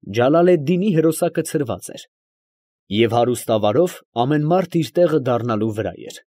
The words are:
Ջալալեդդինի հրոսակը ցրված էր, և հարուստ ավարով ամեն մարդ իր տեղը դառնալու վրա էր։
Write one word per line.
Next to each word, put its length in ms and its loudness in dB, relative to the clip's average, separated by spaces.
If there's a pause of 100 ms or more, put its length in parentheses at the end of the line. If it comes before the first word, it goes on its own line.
Ջալալեդդինի 880 2
հրոսակը 540 0
ցրված 420 -6
էր, 180 -20 (840)
և 280 2
հարուստ 340 0
ավարով 480 0 (140)
ամեն 400 0
մարդ 260 0
իր 140 -6
տեղը 280 2
դառնալու 520 -2
վրա 280 -6
էր։ 320 -18